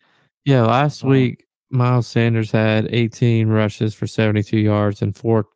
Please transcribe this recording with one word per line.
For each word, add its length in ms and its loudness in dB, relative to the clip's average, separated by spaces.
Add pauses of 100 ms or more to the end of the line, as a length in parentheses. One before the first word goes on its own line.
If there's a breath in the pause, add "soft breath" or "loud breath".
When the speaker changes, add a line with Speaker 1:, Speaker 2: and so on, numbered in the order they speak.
(460)
Speaker 1:
Yeah, 200 4
last 380 0
Speaker 2:
Um, 60 -2
Speaker 1:
week, 360 0 (240)
Miles 380 0
Sanders 420 -2
had 420 0
eighteen 580 0
rushes 440 -2
for 140 -8
seventy-two 520 0
yards 420 0
and 160 -4
four 380 -2